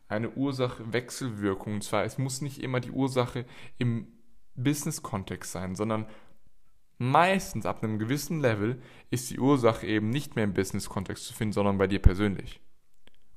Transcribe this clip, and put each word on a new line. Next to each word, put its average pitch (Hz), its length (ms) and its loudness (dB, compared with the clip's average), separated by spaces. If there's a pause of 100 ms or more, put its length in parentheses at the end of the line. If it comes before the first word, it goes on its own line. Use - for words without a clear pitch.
eine 110 220 -2
Ursache-Wechselwirkung. 117 1400 -2
Und 104 100 -4
zwar, 101 200 2
es 117 120 -4
muss 131 240 -4
nicht 143 220 -8
immer 127 180 -2
die 117 120 -6
Ursache 127 520 0 (320)
im 120 300 0 (480)
Business-Kontext 127 1000 -4
sein, 92 220 -4
sondern 107 320 0 (920)
meistens 139 680 2
ab 95 160 -2
einem 110 160 0
gewissen 143 420 -2
Level 117 400 2 (300)
ist - 200 -2
die - 80 -6
Ursache 123 480 4
eben 107 220 2
nicht 143 280 -2
mehr 113 80 4
im 101 100 0
Business-Kontext 98 720 -2
zu - 80 -12
finden, 110 180 0
sondern 101 240 4
bei 98 100 6
dir 98 120 4
persönlich. 98 600 6 (760)